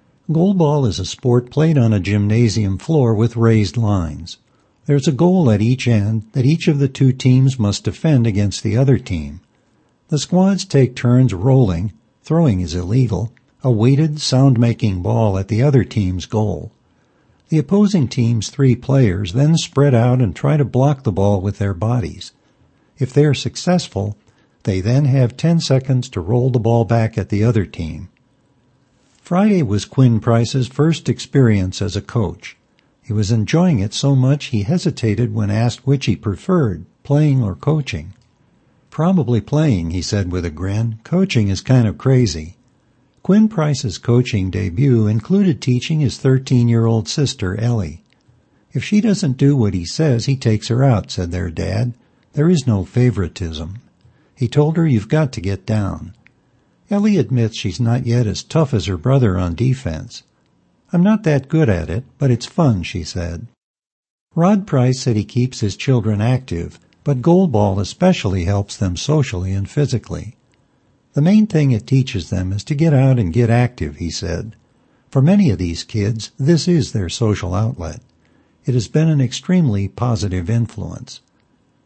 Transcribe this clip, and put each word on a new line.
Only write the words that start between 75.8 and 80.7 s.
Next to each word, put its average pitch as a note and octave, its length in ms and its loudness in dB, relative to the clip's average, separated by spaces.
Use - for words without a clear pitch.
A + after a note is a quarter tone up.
kids, A2 460 -4
this D#3+ 280 2
is E3 240 0
their F#2 180 -4
social F2+ 460 -2
outlet. F2+ 460 -4
It B2+ 120 -2
has A#2+ 120 -2
been D#3+ 220 0
an D3+ 100 2
extremely A#2+ 680 0
positive G2 640 -4
influence." F#2 680 -6